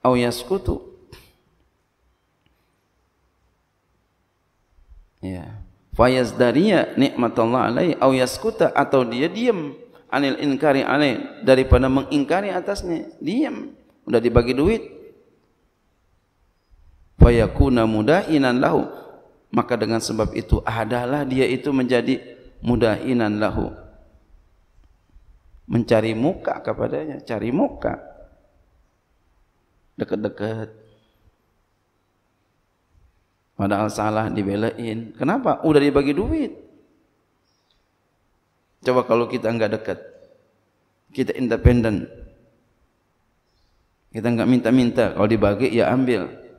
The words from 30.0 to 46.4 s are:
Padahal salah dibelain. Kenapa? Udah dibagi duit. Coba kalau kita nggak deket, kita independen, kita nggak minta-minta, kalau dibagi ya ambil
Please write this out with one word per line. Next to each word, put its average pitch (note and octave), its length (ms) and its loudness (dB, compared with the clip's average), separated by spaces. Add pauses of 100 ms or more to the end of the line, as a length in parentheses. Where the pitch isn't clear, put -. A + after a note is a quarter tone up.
Padahal G2+ 320 0
salah G#2+ 400 -2
dibelain. A2 880 -4
Kenapa? F#3 480 -2
Udah D3 160 6
dibagi C#3+ 320 2
duit. B3+ 400 -4 (2250)
Coba B2+ 240 0
kalau A#2 240 2
kita A2+ 240 -4
nggak A2 240 0
deket, G2 240 -8 (1120)
kita B2+ 240 -4
independen, A2+ 720 2 (2000)
kita A2+ 160 -2
nggak A2 180 0
minta-minta, A#2+ 720 2
kalau G#2 80 4
dibagi G#2 480 2
ya F#2+ 160 2
ambil B2 400 0 (280)